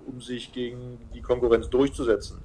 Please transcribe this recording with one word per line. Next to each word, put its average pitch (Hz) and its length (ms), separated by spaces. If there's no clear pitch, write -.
um 123 140
sich 120 300
gegen 123 480
die - 80
Konkurrenz 120 480
durchzusetzen. 123 760